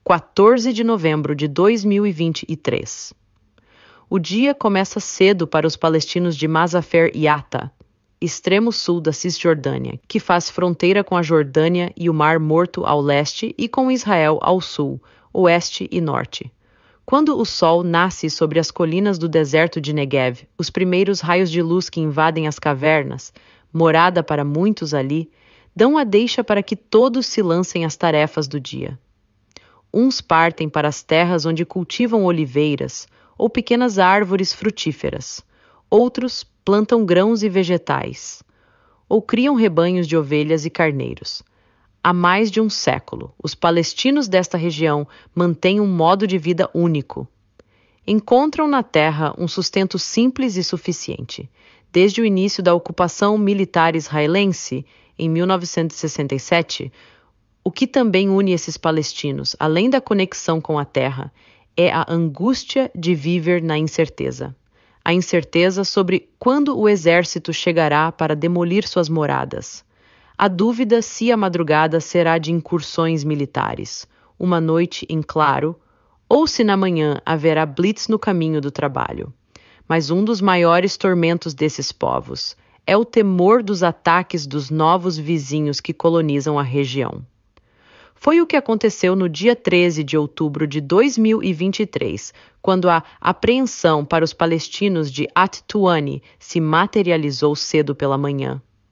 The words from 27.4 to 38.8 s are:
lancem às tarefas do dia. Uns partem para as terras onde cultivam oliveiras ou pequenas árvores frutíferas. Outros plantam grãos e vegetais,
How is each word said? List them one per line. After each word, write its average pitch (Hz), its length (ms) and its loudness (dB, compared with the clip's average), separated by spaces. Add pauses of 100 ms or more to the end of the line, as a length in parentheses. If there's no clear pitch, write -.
lancem 175 420 0
às 160 140 -6
tarefas 156 500 0
do 143 120 -6
dia. 131 360 -10 (960)
Uns 254 300 2
partem 165 480 2
para 147 180 0
as 147 140 -4
terras 165 460 2
onde 165 180 -2
cultivam 214 600 -2
oliveiras 147 840 -2 (280)
ou 220 140 0
pequenas 240 480 0
árvores 190 560 2
frutíferas. - 880 -6 (480)
Outros 240 560 2 (180)
plantam 214 400 2
grãos 196 380 2
e 214 80 0
vegetais, 175 960 -4 (640)